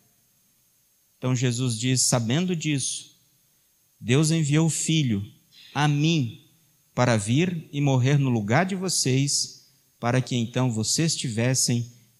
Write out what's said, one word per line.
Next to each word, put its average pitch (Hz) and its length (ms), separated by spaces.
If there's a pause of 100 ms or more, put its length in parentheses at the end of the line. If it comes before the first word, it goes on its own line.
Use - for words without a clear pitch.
(1160)
Então 127 180
Jesus 120 440
diz: 127 240
"Sabendo 135 520
disso, 151 560 (880)
Deus 135 300
enviou 160 380
o - 20
Filho 131 560 (480)
a 143 140
mim 147 540 (520)
para 120 240
vir 156 540
e 143 100
morrer 139 380
no 135 100
lugar 120 380
de 190 80
vocês, 143 920 (340)
para 123 220
que 127 140
então 123 360
vocês 131 440
tivessem 120 760 (280)